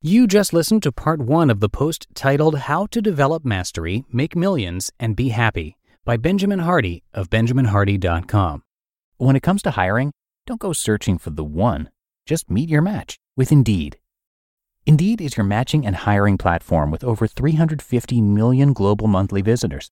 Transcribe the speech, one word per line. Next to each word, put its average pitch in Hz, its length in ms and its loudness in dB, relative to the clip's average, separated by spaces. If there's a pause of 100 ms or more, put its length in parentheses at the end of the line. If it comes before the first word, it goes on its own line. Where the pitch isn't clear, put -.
You 220 220 4
just 202 260 2
listened 170 300 2
to 147 80 0
part 156 300 -4
one 147 280 2
of 104 120 2
the 104 80 2
post - 440 -4
titled 147 460 0
How 151 280 -4
to 233 140 -4
Develop 160 440 0
Mastery, 95 680 -4
Make 135 220 -2
Millions, 127 640 -2
and 113 160 -4
Be 127 140 -2
Happy 107 480 -2 (280)
by 120 120 0
Benjamin 190 420 0
Hardy 156 460 -2 (100)
of 90 160 -6
benjamin 120 360 2
hardy 101 320 2
dot 87 280 -2
com. 87 380 0 (540)
When 135 180 4
it 131 80 -2
comes 190 180 0
to 185 80 -2
hiring, 110 420 -2 (320)
don't 233 160 -10
go 190 120 -4
searching - 460 -2
for - 120 -10
the 76 140 -8
one. 76 460 -2 (360)
Just - 240 -4
meet 156 180 -2
your 151 140 2
match 185 380 -6 (160)
with 131 160 2
Indeed. 104 440 2 (920)
Indeed 180 340 4
is 147 160 -8
your 110 80 0
matching 113 420 0
and 98 80 -2
hiring 101 420 2
platform 85 540 0
with 76 140 -6
over 113 240 -2
three 143 240 -2
hundred 156 280 0
fifty 123 400 -2
million 117 520 4
global 107 340 2
monthly 98 340 2
visitors 98 560 -2